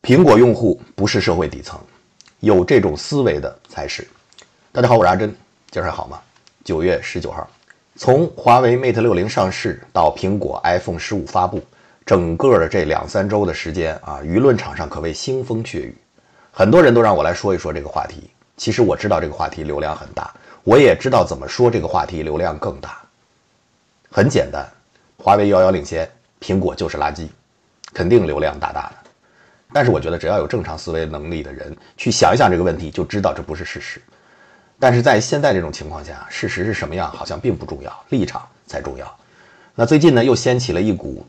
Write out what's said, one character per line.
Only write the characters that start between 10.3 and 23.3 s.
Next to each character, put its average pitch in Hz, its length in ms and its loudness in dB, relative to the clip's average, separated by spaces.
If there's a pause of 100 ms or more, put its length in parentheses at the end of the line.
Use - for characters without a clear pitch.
果 - 260 -6
iPhone 87 340 -2
十 - 160 -8
五 92 120 -4
发 92 200 0
布， 90 140 -6 (460)
整 87 320 2
个 127 200 4
的 82 80 2
这 82 200 0
两 76 200 -2
三 98 220 -2
周 104 160 0
的 87 80 -2
时 - 180 -8
间 80 260 -4
啊， 71 260 -12
舆 82 180 0
论 131 160 4
场 - 180 -8
上 78 140 -8
可 78 120 -12
谓 82 120 -4
腥 131 320 -6
风 113 180 -6
血 - 180 -8
雨。 60 140 -12 (580)
很 95 180 2
多 170 120 8
人 127 120 6
都 117 80 6
让 107 120 4
我 76 80 0
来 82 120 0
说 98 200 -2
一 87 40 -4
说 80 120 -8
这 76 120 -8
个 69 40 -14
话 69 200 -6
题。 - 240 -18 (260)
其 - 160 -6
实 113 80 -4
我 78 160 2
知 104 140 -4
道 85 100 0
这 80 80 -6
个 76 60 -10
话 76 120 -6
题 - 160 -10
流 76 160 -6
量 76 160 -4
很 73 200 -14
大， - 200 -12 (300)
我 113 140 6
也 127 200 6
知 135 120 -4
道 120 120 4
怎 78 140 -4
么 67 100 -14
说 120 240 2
这 107 120 -2
个 80 40 -8
话 78 200 -2
题 80 160 -8
流 76 160 -4
量 82 200 -4
更 85 220 -8
大。 - 180 -18 (1120)